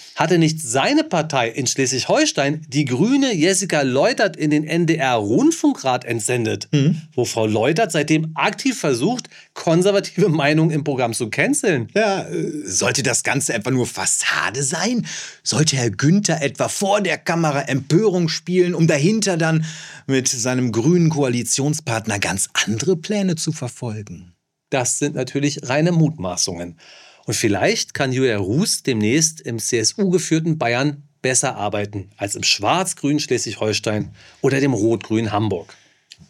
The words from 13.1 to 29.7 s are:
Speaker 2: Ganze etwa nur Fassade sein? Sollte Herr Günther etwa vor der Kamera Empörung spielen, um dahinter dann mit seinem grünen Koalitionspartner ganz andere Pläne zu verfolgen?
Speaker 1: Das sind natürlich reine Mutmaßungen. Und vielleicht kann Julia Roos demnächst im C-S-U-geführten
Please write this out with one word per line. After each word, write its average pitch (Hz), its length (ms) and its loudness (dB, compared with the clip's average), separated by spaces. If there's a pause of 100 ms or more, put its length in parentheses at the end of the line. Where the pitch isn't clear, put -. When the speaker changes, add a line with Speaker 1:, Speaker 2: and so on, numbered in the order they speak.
Speaker 2:
Ganze 123 320 -2
etwa 113 160 -2
nur 127 160 2
Fassade 92 800 -2
sein? 175 420 -2 (380)
Sollte 139 320 2
Herr 120 160 0
Günther 160 500 2
etwa 135 260 -2
vor 202 320 0
der 170 200 -2
Kamera 160 420 0
Empörung 165 680 2
spielen, 180 460 0
um 160 140 4
dahinter 185 500 2
dann 160 280 2 (420)
mit 131 200 0
seinem 127 440 0
grünen 160 380 4
Koalitionspartner 123 1080 -2
ganz 98 360 -2
andere 113 440 0
Pläne 190 380 -2
zu 160 160 -4
verfolgen? 107 840 -10 (400)
Speaker 1:
Das 127 260 0
sind 143 160 -2
natürlich 143 520 -4
reine 156 240 2
Mutmaßungen. 90 880 -2 (460)
Und 117 80 -4
vielleicht 117 600 0
kann 135 200 -2
Julia 123 240 2
Roos 113 460 0
demnächst 135 580 0
im 117 180 -6
C-S-U-geführten 160 960 0